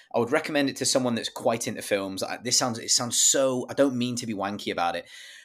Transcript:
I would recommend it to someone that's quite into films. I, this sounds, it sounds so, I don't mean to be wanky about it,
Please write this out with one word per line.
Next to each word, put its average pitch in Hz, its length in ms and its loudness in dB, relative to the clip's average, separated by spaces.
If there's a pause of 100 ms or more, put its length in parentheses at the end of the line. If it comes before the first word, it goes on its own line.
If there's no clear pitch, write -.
(160)
I 117 40 4
would 117 120 2
recommend 143 380 2
it - 80 -8
to 131 80 -2
someone 127 300 2
that's 107 140 -4
quite - 380 -2
into - 140 -6
films. 98 420 -2
I, - 140 -6
this 120 200 0
sounds, 117 220 0
it - 120 -4
sounds 120 280 2
so, 131 500 4
I 117 40 -8
don't 139 240 4
mean 120 200 0
to 123 80 -6
be 113 80 -4
wanky 101 380 -4
about 85 240 0
it, 87 100 -6 (400)